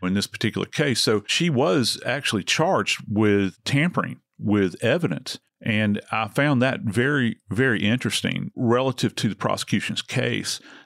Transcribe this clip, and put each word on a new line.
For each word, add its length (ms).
in 120
this 140
particular 380
case. 360
So 260
she 220
was 560
actually 400
charged 600
with 600
tampering 560
with 440
evidence. 580
And 380
I 200
found 320
that 220
very, 680
very 360
interesting 680
relative 600
to 120
the 80
prosecution's 680
case 600